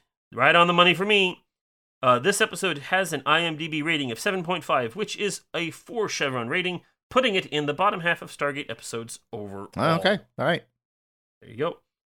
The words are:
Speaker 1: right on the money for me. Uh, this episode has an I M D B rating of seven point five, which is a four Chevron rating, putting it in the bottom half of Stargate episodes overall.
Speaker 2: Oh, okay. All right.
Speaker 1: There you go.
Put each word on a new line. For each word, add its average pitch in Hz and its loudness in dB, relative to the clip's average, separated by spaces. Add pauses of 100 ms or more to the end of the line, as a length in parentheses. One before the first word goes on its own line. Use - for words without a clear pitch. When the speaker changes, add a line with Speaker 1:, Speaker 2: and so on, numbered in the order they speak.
(340)
Speaker 1:
right 139 6
on 175 8
the 175 2
money 175 6
for 185 -2
me. 202 2 (580)
Uh, 123 6
this 190 0
episode 180 -2
has 175 -2
an 135 -4
I 156 2
M 165 -4
D 165 -6
B 151 -4
rating 147 -2
of 110 -8
seven 190 -2
point 170 -4
five, 127 -2
which 208 -6
is - -4 (140)
a 165 -4
four 220 -6
Chevron 127 -2
rating, 175 -4 (300)
putting 233 2
it 180 0
in 147 -2
the 190 -2
bottom 196 2
half 170 -2
of - -16
Stargate 143 -4
episodes - -10 (120)
overall. 101 -10 (100)
Speaker 2:
Oh, 147 2
okay. 185 2 (220)
All 127 0
right. 165 0 (800)
Speaker 1:
There 120 -20
you 110 -16
go. 147 -4 (320)